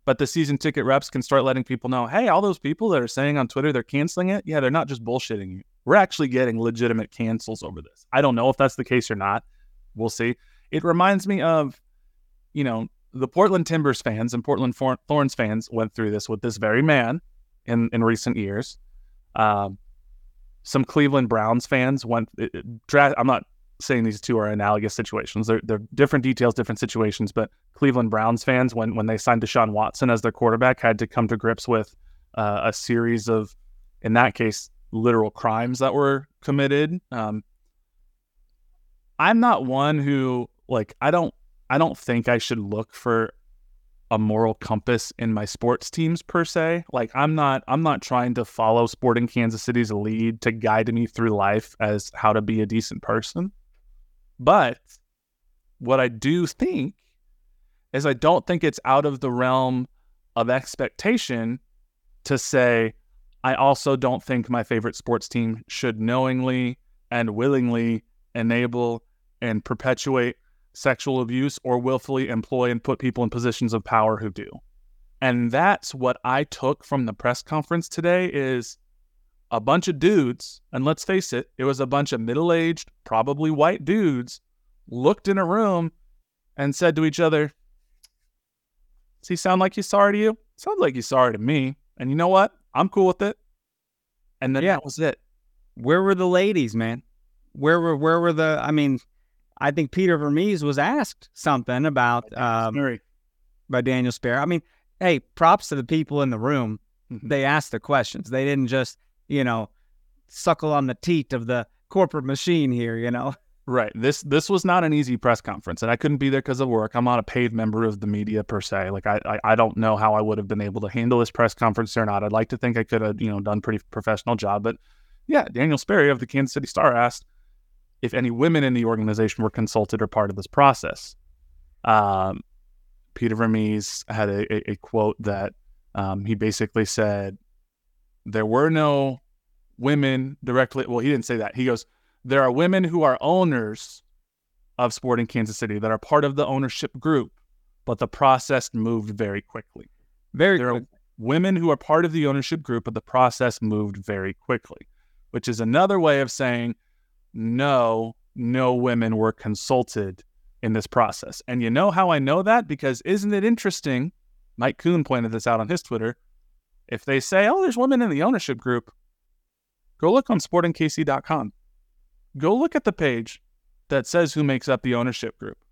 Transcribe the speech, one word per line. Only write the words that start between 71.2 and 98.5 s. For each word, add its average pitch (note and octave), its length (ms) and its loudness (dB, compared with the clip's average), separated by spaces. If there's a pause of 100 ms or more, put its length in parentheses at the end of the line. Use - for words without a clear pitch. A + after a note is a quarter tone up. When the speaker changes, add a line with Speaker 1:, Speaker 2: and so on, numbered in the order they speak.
Speaker 1:
abuse B2+ 440 -4
or B2 140 0
willfully C3 500 -2
employ B2 420 -2
and A#2 140 -4
put C3 160 -2
people B2 240 -2
in B2 60 -2
positions A#2+ 420 -2
of A2 100 -2
power A2 340 2
who G#2+ 140 -6
do. - 180 -12 (720)
And A#2+ 300 0
that's E3+ 420 0
what B2+ 300 -2
I C3+ 220 0
took C#3+ 400 -4
from C3+ 220 -2
the A2 60 -4
press A#2+ 300 -2
conference D#3+ 460 -4
today F3 440 0
is C3 460 -4 (720)
a A2+ 100 -2
bunch C#3+ 280 2
of D#3+ 100 -2
dudes, C3+ 600 2 (120)
and C3 120 -4
let's D3+ 200 -2
face F#3+ 280 -2
it, A#2+ 240 -6
it C3 80 -4
was C3+ 160 0
a C3+ 60 0
bunch C#3+ 260 -2
of A#2+ 80 -2
middle-aged, E3 720 0 (120)
probably C#3+ 480 0
white D#3 340 2
dudes, D3 560 0 (480)
looked C3 380 0
in G3 120 2
a F#3+ 60 2
room F3+ 460 0 (640)
and C#3 200 -2
said E3 200 4
to D#3+ 80 2
each D#3 140 0
other, D#3 320 2 (1700)
"Does - 60 -12
he F3+ 80 -2
sound F#3 240 2
like F#3+ 140 2
he's G3+ 120 -4
sorry G3+ 260 4
to G#3 60 0
you? G#3+ 200 2 (180)
Sounds G4+ 220 -4
like D3+ 160 2
he's A#2+ 140 -6
sorry B2+ 240 4
to G#2+ 60 -6
me. C3+ 380 0 (200)
And B2+ 140 -6
you C#3 40 0
know E3+ 140 2
what? F#3+ 240 6 (220)
I'm E3 140 2
cool F#3+ 180 2
with F3+ 160 0
it." G3+ 140 -2 (1040)
And C3 140 -2
then C3+ 80 0
Speaker 2:
Yeah. F#3 120 2
Speaker 1:
that D3 100 -4
was F3 140 -12
it. D#3 200 0 (560)
Speaker 2:
Where D3 280 2
were G3 120 4
the F#3 140 2
ladies, F3+ 480 2
man? A2+ 260 -4 (500)
Where D#3 280 2
were, E3 160 0
where D#3+ 240 2
were E3+ 140 2
the, D#3 280 0